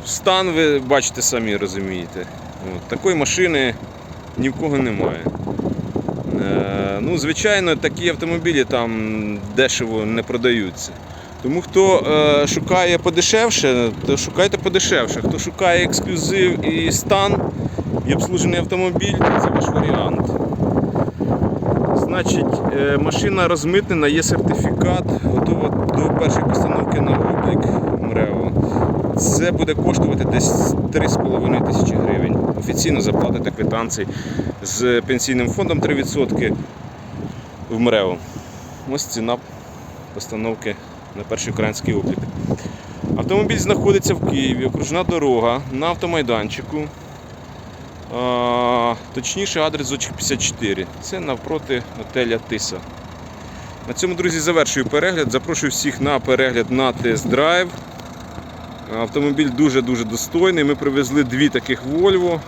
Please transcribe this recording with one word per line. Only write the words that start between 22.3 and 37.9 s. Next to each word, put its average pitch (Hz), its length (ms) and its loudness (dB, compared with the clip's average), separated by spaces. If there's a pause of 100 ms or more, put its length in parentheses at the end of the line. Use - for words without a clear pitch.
е, 139 220 2
машина 180 500 2
розмитнена, 170 600 2
є 156 140 4
сертифікат, - 840 2 (200)
готова - 440 2
до - 500 2
першої 156 260 2
постановки, - 360 2 (180)
на - 200 2
облік - 480 2 (340)
мрео. 107 520 0 (640)
Це 175 360 2
буде 160 220 2
коштувати 143 500 2
десь - 500 2 (180)
три 151 160 2
з - 80 2
половиною - 440 0
тисячі - 340 2
гривень. - 420 2 (220)
Офіційно - 420 0
заплатите 107 500 0
квитанції 110 560 -2 (560)
з 120 380 2
пенсійним 123 480 0
фондом 170 320 0
три 147 140 0
відсотки 135 580 0 (1160)
в 110 100 -2
мрео. 104 360 4 (760)